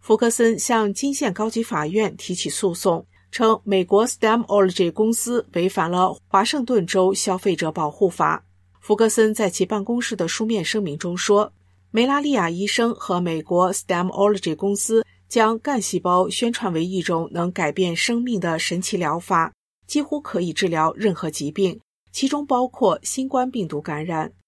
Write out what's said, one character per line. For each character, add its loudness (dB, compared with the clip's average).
福 2
克 2
森 2
向 0
金 -4
县 -2
高 -2
级 -4
法 -4
院 0
提 -8
起 -6
诉 -2
讼， 0
称 2
美 0
国 4
Stemology 2
公 0
司 -2
违 2
反 -2
了 2
华 4
盛 -2
顿 2
州 4
消 -2
费 0
者 -2
保 -2
护 2
法。 0
福 2
克 4
森 4
在 0
其 0
办 -4
公 -2
室 -6
的 -2
书 -4
面 -2
声 -2
明 -6
中 -6
说， 2
梅 4
拉 2
利 0
亚 2
医 -4
生 0
和 -2
美 -2
国 2
Stemology 0
公 -2
司 2
将 2
干 -2
细 -4
胞 2
宣 -2
传 -4
为 0
一 -4
种 -2
能 -2
改 -2
变 -2
生 -2
命 -2
的 -2
神 -4
奇 -4
疗 -2
法， 0
几 0
乎 -4
可 -4
以 -2
治 -2
疗 0
任 0
何 -6
疾 -6
病， -2
其 -2
中 -2
包 2
括 2
新 -6
冠 0
病 -4
毒 -6
感 -6
染。 -4